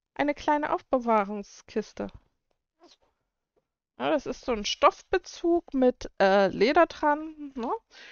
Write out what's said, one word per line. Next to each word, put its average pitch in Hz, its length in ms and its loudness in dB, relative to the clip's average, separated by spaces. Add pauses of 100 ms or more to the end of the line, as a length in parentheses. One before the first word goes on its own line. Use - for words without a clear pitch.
(180)
Eine 294 160 0
kleine 294 380 0
Aufbewahrungskiste. 214 1400 -4 (1900)
Ja, 254 120 -4
das 302 160 -2
ist - 180 -10
so 262 80 -4
ein 208 120 -6
Stoffbezug - 1080 -2
mit, 254 440 0
äh, 196 300 4
Leder 294 380 4
dran, 302 680 -4
ne? 247 160 -6 (420)